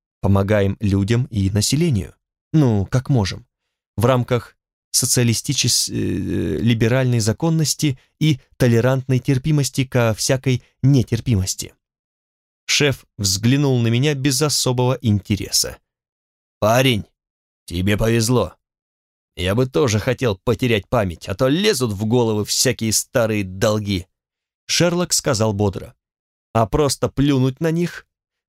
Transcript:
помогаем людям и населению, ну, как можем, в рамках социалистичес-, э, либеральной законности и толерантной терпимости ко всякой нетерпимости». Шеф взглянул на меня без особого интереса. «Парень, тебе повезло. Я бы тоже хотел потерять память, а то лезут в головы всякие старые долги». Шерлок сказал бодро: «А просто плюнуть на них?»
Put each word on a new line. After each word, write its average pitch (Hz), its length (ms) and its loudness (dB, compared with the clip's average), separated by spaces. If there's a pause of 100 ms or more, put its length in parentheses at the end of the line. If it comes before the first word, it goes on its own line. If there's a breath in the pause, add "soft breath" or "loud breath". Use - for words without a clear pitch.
(220)
помогаем 98 580 2
людям 101 440 0
и 98 260 -2
населению, 110 640 -2 (400)
ну, 117 320 4
как - 240 -2
можем, 101 360 -2 (520)
в 104 80 0
рамках 123 500 0 (340)
социалистичес-, - 1000 0
э, - 20 -12 (680)
либеральной 120 600 0
законности 151 800 -2 (220 soft breath)
и 156 200 2 (160 soft breath)
толерантной 127 640 2
терпимости 139 640 0
ко 117 300 0
всякой 127 480 -2 (200 soft breath)
нетерпимости». 117 920 0 (920)
Шеф - 380 0 (140)
взглянул 120 640 2
на 117 80 2
меня 131 260 2
без 131 260 -2
особого 127 640 0
интереса. - 720 -2 (840)
«Парень, 117 440 2 (640)
тебе 95 320 -2
повезло. 113 560 0 (800)
Я 90 180 -2
бы 127 120 0
тоже 131 320 0
хотел 120 380 -2
потерять 113 520 -2
память, 98 400 -4
а 98 60 -4
то 131 140 0
лезут 147 440 0
в 101 140 -4
головы 110 400 0
всякие 113 460 -2
старые 110 520 -2
долги». 101 640 -2 (600)
Шерлок 175 460 0
сказал 110 400 0
бодро: 98 420 -2 (600)
«А 113 120 2
просто 147 420 -2
плюнуть 135 520 0
на 165 100 0
них?» 170 360 -4 (420)